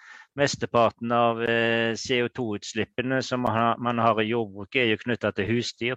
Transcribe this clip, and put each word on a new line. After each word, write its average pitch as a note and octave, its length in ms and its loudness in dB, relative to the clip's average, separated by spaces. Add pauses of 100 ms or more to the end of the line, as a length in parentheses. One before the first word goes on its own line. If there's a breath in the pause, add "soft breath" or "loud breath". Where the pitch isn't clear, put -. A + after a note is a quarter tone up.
(380 loud breath)
mesteparten A#2 720 2
av, A#2 320 2
eh, A2+ 540 0
C B2 260 -2
O A#2 60 0
to-utslippene A#2+ 920 -4
som B2 200 -4
man A#2+ 120 0
har, A2+ 260 2
man A#2+ 200 -2
har A2+ 220 4
i G#2+ 100 -2
jordbruket, G#2 460 -6
er A#2+ 140 4
jo G#2+ 120 0
knyttet A2 320 -2
til G2 120 -2
husdyr, A#2 500 -2